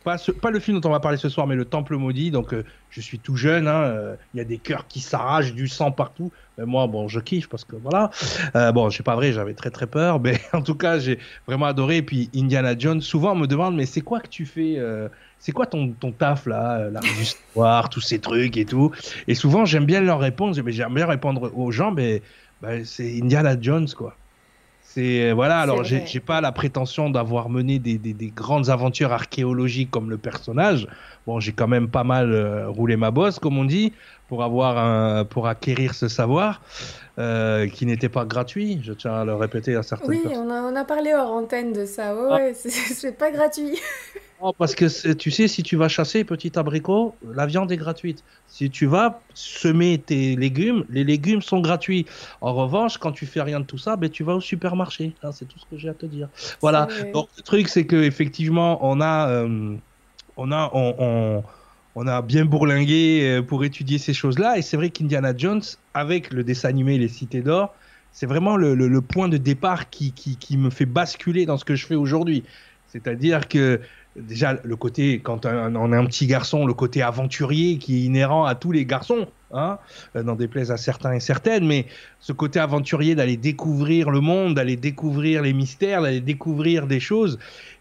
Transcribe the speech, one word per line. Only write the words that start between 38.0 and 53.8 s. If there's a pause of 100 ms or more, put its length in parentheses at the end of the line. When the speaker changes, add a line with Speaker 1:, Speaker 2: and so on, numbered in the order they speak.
Speaker 1:
pas
gratuit.
Je
tiens
à
le
répéter
à
certaines
Speaker 2:
Oui,
Speaker 1:
personnes.
Speaker 2:
on
a,
on
a
parlé
hors
antenne
de
ça.
Ouais,
Speaker 1:
Ah.
Speaker 2:
ouais,
<laughs>
c'est,
c'est
pas
gratuit.
<laughs> (540)
Speaker 1:
Oh,
parce
que
c'est,
tu
sais,
si
tu
vas
chasser,
petit
abricot, (200)
la
viande
est
gratuite. (220)
Si
tu
vas (140)
semer
tes
légumes,
les
légumes
sont
gratuits. (340)
En
revanche,
quand
tu
fais
rien
de
tout
ça,